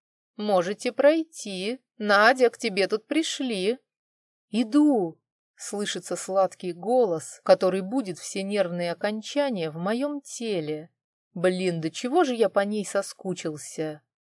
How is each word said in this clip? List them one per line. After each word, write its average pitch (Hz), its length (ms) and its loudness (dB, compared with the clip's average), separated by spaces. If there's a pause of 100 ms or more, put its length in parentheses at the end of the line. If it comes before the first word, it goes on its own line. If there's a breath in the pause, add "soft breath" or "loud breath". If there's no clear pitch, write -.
(380)
"Можете 208 540 0
пройти. 254 880 0 (160)
Надя, 226 520 6
к - 80 -4
тебе 190 300 0
тут 214 200 -4
пришли". 254 720 -2 (720)
"Иду!" 226 720 2 (380)
слышится 202 580 -8
сладкий 190 580 0
голос, 185 720 0
который 185 380 4
будит 190 380 -4
все - 240 -8
нервные 175 480 -2
окончания 214 800 -2
в 156 60 -12
моём 254 440 -4
теле. 165 680 -6 (440)
Блин, 185 480 0
до 156 80 -4
чего 277 340 0
же 254 120 0
я 220 140 2
по - 100 0
ней 208 260 -2
соскучился? 160 1160 -6 (360)